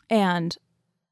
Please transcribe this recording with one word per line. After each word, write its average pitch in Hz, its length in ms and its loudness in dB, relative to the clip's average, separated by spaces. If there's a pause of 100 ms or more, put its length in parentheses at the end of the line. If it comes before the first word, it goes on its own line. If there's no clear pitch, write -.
And 180 480 0 (560)